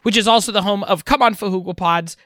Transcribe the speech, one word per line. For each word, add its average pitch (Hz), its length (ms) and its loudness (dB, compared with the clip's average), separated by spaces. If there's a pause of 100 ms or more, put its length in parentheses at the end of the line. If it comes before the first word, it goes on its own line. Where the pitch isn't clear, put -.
which 226 160 0
is 208 100 0
also 233 240 2
the 196 120 -2
home 202 220 0
of - 200 -2
Come 285 160 2
On 226 140 4
Fahugal 185 420 -4
Pods, 170 480 -2